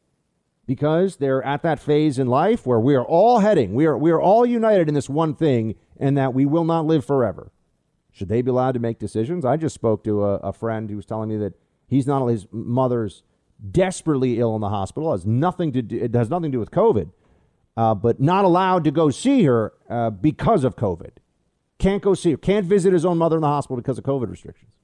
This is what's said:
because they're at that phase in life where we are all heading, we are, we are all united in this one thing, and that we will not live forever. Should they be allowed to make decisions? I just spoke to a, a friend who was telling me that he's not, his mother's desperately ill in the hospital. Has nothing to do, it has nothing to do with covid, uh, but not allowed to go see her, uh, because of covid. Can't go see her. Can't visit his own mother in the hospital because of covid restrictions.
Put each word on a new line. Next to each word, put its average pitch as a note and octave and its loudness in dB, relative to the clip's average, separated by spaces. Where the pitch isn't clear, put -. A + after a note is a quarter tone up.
because D#3 0
they're C3+ -2
at C#3 -4
that D#3 -2
phase D3 0
in C3 0
life D#3+ 0
where A#2+ 2
we C#3 4
are B2 2
all F#3 4
heading, D#3+ 2
we D3 2
are, C#3+ 2
we D3+ 2
are D#3+ 2
all G3+ 4
united A3 2
in D3+ 0
this C#3+ -2
one D3+ -2
thing, A#2+ 0
and C#3 0
that C3+ 0
we C3+ 2
will D#3+ 0
not E3 0
live D#3 0
forever. B2 -2
Should F#2+ -12
they A#2 0
be B2+ -2
allowed B2+ 0
to A#2+ -4
make A2+ -4
decisions? A#2+ -4
I B2+ 2
just D#3+ -4
spoke A2 -2
to G#2 0
a, G2+ 0
a F#2+ -8
friend A2 -8
who G#2 -10
was G2 -14
telling A2 -6
me A2 -6
that G2+ -6
he's B2+ 0
not, C#3 0
his A2+ -2
mother's A#2+ -4
desperately C3+ 0
ill A2+ 0
in A2 -4
the G#2 -4
hospital. G#2+ -4
Has F2+ -4
nothing D3 -2
to B2+ -2
do, A2 -8
it A2 -4
has A#2+ 2
nothing E3 -4
to C3 -4
do A#2 -2
with G2+ -8
covid, D#3+ 0
uh, A2+ 2
but A2 0
not F#3 2
allowed F#3 2
to D#3 2
go D3+ 2
see B3 2
her, A#2 2
uh, A#2 -2
because D3 0
of A#2+ -2
covid. F2+ -6
Can't G3 0
go G3 2
see E3 0
her. - -2
Can't G3 0
visit F#3+ 2
his E3 2
own F3 0
mother E3 2
in D#3+ -2
the D3 0
hospital D3 -2
because A#2+ -6
of G#2+ -14
covid C3+ -2
restrictions. - -20